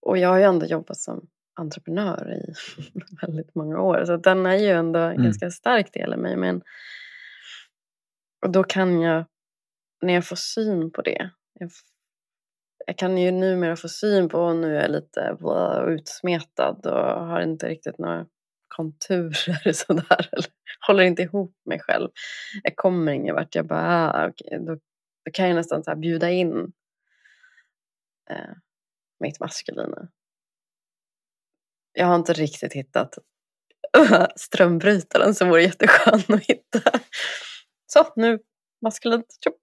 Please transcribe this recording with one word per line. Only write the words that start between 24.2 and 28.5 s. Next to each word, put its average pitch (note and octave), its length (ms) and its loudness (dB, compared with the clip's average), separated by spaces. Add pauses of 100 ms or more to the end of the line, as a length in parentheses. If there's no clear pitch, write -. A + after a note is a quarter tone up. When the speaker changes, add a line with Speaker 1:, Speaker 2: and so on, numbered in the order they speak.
Speaker 1:
okej." - 320 -12
Då, E3 140 -8 (500)
då D3+ 80 -10
kan F#3 160 0
jag F3 60 2
nästan E3 300 -2
så D#3+ 60 -8
här D#3 80 -4
bjuda E3 320 -2
in, F3+ 420 -2 (1600)
eh, - 240 -12 (680)